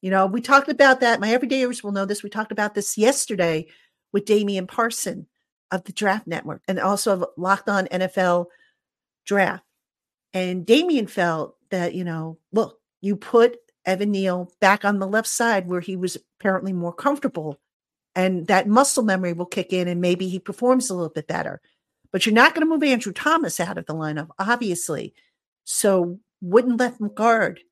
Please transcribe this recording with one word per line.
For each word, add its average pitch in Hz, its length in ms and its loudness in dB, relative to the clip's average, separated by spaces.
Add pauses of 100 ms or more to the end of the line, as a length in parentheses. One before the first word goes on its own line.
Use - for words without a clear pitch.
You 185 100 -6
know, 190 160 4
we 208 140 -2
talked 277 280 4
about 269 320 6
that. 233 200 2
My 202 80 -2
everydayers 247 540 0
will 202 100 -8
know 196 140 -2
this. 202 160 -6
We 202 80 -12
talked 220 220 -6
about 208 220 -4
this 202 220 -4
yesterday 180 680 0 (460)
with 202 120 0
Damian 202 420 2
Parson 226 600 -4 (440)
of 185 140 -6
the - 80 -16
Draft 208 340 -2
Network 160 400 -8
and 185 120 -4
also 196 340 0
of 180 120 0 (120)
Locked 190 320 0
On 196 200 0
N 180 140 -4
F 185 140 -4
L 175 320 2 (760)
Draft. 196 380 0 (680)
And 185 320 -4
Damian 277 420 4
felt 165 500 -2 (140)
that, 175 240 -2
you 180 100 -6
know, 160 340 -8 (140)
look, 208 260 -2 (220)
you 196 160 -2
put 240 400 4 (280)
Evan 190 280 0
Neal 180 480 -2
back 202 240 4
on 202 160 0
the 190 60 -4
left 214 200 -2
side 220 400 0
where 180 140 -4
he 185 160 -8
was 180 200 -4 (220)
apparently 190 340 -2
more 170 200 -4
comfortable, 254 680 -4 (560)
and 185 320 0
that 196 220 2
muscle 247 340 4
memory 185 300 0
will 175 140 -6
kick 185 260 -6
in 180 160 0
and 175 120 -2
maybe 180 280 0
he 185 100 -6
performs 247 500 0
a 190 60 -6
little 170 160 -4
bit 156 160 -8
better. - 340 -6 (520)
But 185 120 -2
you're 214 100 2
not 269 200 6
gonna 320 120 0
move 320 180 0
Andrew 240 280 0
Thomas 302 460 -2
out 175 200 -4
of 165 80 -12
the 156 80 -8
lineup, 156 340 -6 (100)
obviously. 196 760 -4 (500)
So 185 560 0 (200)
wouldn't 226 380 4
left 247 220 -2 (140)
guard 220 460 2 (120)